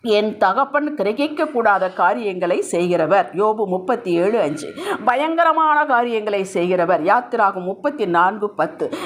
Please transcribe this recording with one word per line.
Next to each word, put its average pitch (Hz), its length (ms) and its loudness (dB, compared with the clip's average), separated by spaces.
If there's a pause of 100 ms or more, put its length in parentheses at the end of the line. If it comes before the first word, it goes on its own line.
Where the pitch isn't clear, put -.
என் 214 320 0
தகப்பன் 269 580 0
கிரகிக்கக்கூடாத 226 960 0
காரியங்களை 190 680 0
செய்கிறவர். 175 720 0
யோபு 214 320 0
முப்பத்தி 185 460 -2
ஏழு 190 300 2
அஞ்சு. 151 320 -4 (320)
பயங்கரமான 311 800 2
காரியங்களை 226 580 0
செய்கிறவர். 180 600 0
யாத்திராகம் 196 600 2
முப்பத்தி 220 420 -4
நான்கு 190 440 2
பத்து. - 400 -4 (160)